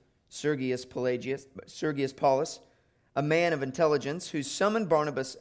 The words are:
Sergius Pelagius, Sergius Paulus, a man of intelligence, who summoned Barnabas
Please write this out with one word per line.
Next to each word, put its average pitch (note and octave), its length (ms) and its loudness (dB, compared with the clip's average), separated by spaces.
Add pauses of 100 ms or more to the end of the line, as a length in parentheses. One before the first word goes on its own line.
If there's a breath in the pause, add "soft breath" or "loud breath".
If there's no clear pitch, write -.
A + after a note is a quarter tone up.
(280 soft breath)
Sergius C3 580 -2
Pelagius, B2+ 640 -4 (180)
Sergius C#3 480 -2
Paulus, C#3+ 460 2 (560 soft breath)
a C#3 80 0
man E3 300 2
of C#3 100 -2
intelligence, D3 680 0
who D3 140 -4
summoned G#3 460 0
Barnabas D3+ 520 0